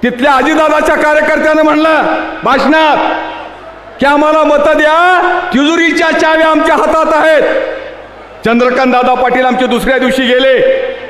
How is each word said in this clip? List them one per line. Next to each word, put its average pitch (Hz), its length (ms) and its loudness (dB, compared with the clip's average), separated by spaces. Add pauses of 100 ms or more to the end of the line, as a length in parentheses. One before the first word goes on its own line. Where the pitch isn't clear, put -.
तिथल्या 247 300 0
अजितदादाच्या 302 600 0
कार्यकर्त्यानं 302 680 0
म्हणलं 311 400 2 (420)
भाषणात 277 540 2 (1000)
की, 254 60 2
"आम्हाला 302 380 2
मतं 294 340 2
द्या, 339 440 2 (320)
तिजोरीच्या 330 680 0
चाव्या 320 280 2
आमच्या 320 280 2
हातात 311 380 0
आहेत." 302 300 2 (1000)
चंद्रकांत 247 460 0
दादा 254 220 2
पाटील 247 320 0
आमचे 254 220 0
दुसऱ्या 233 300 0
दिवशी 262 260 0
गेले 254 580 2 (280)